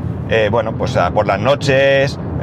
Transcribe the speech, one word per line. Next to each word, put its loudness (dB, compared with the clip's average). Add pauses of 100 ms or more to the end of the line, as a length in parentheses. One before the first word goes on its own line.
(300)
eh, 2
bueno, 0
pues -4
a, 2
por 0
las 0
noches, 2 (240)